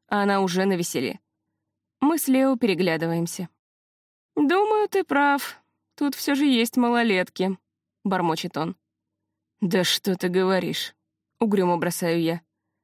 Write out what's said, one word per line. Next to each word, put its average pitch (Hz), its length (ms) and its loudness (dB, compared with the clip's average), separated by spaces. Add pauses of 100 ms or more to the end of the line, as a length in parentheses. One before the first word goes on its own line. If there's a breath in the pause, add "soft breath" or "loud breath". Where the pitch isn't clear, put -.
а 208 160 -2
она 196 180 2
уже 185 240 0
навеселе. 170 540 -2 (840)
Мы 302 160 2
с - 100 -6
Лео 262 300 2
переглядываемся. 170 920 -2 (840)
«Думаю, 403 540 2
ты 392 140 0
прав. 285 580 0 (340)
Тут 285 200 -2
все - 200 -2
же 285 100 2
есть 240 300 2
малолетки», — 220 840 0 (460)
бормочет 175 540 -2
он. 165 180 -4 (840)
«Да 185 220 2
что 180 340 -2
ты 185 100 -2
говоришь?» — 180 680 -2 (440)
угрюмо 190 380 2
бросаю 170 420 -2
я. 165 220 -2 (420)